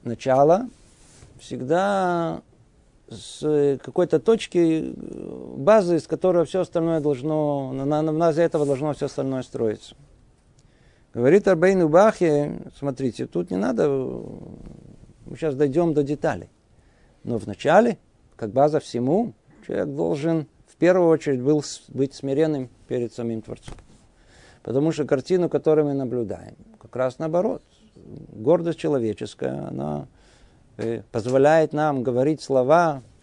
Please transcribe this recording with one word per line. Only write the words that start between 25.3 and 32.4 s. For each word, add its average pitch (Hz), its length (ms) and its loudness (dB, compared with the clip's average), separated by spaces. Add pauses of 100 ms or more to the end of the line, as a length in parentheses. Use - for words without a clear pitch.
которую 151 380 2
мы 143 80 -2
наблюдаем, 120 600 -6 (240)
как - 160 -20
раз 127 240 -2
наоборот. 175 440 -2 (720)
Гордость 165 460 0
человеческая, 110 920 -4
она, 73 380 -6 (680)
э, 113 340 -6
позволяет 135 640 4
нам 147 300 0
говорить 131 400 0